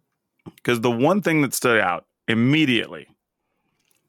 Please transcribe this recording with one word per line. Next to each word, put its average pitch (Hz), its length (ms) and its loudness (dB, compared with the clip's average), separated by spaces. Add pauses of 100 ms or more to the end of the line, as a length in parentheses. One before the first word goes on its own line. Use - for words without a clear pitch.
(640)
'Cause 120 180 0
the 123 100 2
one 156 300 0
thing 156 220 0
that 123 100 -4
stood 117 260 2
out 87 260 -2 (220)
immediately 117 800 0 (1000)